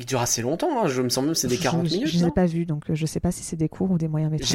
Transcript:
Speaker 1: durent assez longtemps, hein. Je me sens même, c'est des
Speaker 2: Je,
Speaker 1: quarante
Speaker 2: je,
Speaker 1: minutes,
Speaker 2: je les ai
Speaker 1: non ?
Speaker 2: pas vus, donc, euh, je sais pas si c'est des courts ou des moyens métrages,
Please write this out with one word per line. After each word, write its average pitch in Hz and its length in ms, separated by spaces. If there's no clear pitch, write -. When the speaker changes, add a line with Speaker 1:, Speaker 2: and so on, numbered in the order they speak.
Speaker 1:
durent 123 160
assez 117 180
longtemps, 226 420
hein. 180 60
Je 127 140
me 123 80
sens 131 120
même, 156 120
c'est - 140
des - 80
Speaker 2:
Je, 175 60
Speaker 1:
quarante 170 240
Speaker 2:
je, 156 100
Speaker 1:
minutes, 233 120
Speaker 2:
je 160 60
les 175 80
ai 170 40
Speaker 1:
non ? 165 40
Speaker 2:
pas 185 160
vus, 165 180
donc, 151 240
euh, 165 60
je 156 100
sais 160 160
pas 175 120
si - 100
c'est - 140
des 156 120
courts 190 220
ou 175 80
des 160 100
moyens 156 240
métrages, 147 220